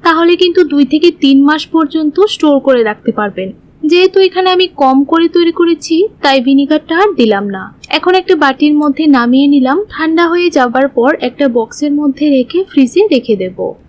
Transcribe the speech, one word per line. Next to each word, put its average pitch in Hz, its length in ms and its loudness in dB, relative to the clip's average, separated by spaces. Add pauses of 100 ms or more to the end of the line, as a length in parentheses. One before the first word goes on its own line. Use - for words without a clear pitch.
তাহলে 339 320 2
কিন্তু 359 320 2
দুই 285 180 0
থেকে 311 240 2 (100)
তিন 277 240 4
মাস 302 240 0
পর্যন্ত 311 480 -2 (120)
স্টোর 302 320 0
করে 254 240 0
রাখতে 214 280 -4
পারবেন। 190 380 -6 (340)
যেহেতু 359 380 0
এখানে 370 280 0
আমি 370 160 0 (100)
কম 269 300 2
করে 330 240 0
তৈরি 339 240 0
করেছি 330 420 -2 (260)
তাই 269 200 2
ভিনিগারটা 277 560 0
আর 403 180 2
দিলাম 214 340 0
না। 190 140 -10 (260)
এখন 311 260 -2
একটা 370 200 0
বাটির 294 400 0
মধ্যে 294 320 -2
নামিয়ে 262 400 2
নিলাম। 277 300 2 (120)
ঠান্ডা 320 360 -2
হয়ে 349 240 0
যাবার 262 400 0
পর 254 220 0 (100)
একটা 254 280 -4
বক্সের 240 440 -4
মধ্যে 294 360 -2
রেখে 269 340 0
ফ্রিজে 277 440 0
রেখে 240 280 0
দেব। 185 240 -8 (300)